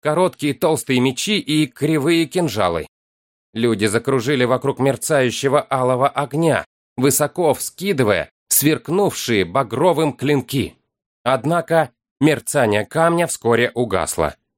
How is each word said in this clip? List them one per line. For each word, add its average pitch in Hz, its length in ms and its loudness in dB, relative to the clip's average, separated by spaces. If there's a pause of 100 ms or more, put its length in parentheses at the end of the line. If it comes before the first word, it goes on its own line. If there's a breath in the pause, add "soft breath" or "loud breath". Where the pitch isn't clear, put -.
Короткие 151 520 0
толстые 143 440 0
мечи 135 400 0
и 151 300 -2
кривые 165 580 0
кинжалы. 98 600 -2 (640)
Люди 110 340 0
закружили 123 580 0
вокруг 127 360 -2
мерцающего 135 880 0
алого 127 380 0
огня, 139 560 0 (320)
высоко 143 580 0
вскидывая 127 760 -2 (180)
сверкнувшие 147 960 0
багровым 135 680 0
клинки. 131 640 -2 (460)
Однако 151 720 0 (280)
мерцание 131 640 0
камня 170 440 0
вскоре 117 460 0
угасло. 87 600 -2 (240)